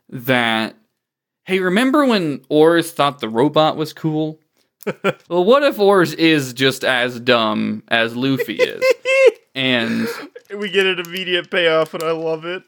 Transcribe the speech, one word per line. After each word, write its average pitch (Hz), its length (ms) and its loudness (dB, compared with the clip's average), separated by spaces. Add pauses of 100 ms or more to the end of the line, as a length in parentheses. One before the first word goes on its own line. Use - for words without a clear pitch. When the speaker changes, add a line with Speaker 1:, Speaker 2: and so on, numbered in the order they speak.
Speaker 1:
that, 120 680 -2 (680)
"Hey, 190 160 -2
remember 247 440 2
when 180 440 -2
Oars 165 440 4
thought 143 280 -2
the 113 80 -6
robot 147 480 2
was 151 160 -8
cool?" 156 520 -6
<laughs> - 40 -20 (800)
Well, 175 160 0
what 254 180 4
if 269 160 0
Oars 196 340 4
is 156 400 2
just 131 320 -2
as 123 360 -2
dumb 110 680 0
as 117 300 -2
Luffy 131 400 -2
is? - 320 -2
Speaker 2:
<laughs> 508 60 4 (600)
Speaker 1:
And 117 540 -2 (480)
Speaker 2:
we 208 140 -6
get 190 160 0
an 185 120 -2
immediate 175 520 -6
payoff, 160 420 0
and 170 100 -8
I 160 100 -2
love 160 340 -6
it. 180 220 -10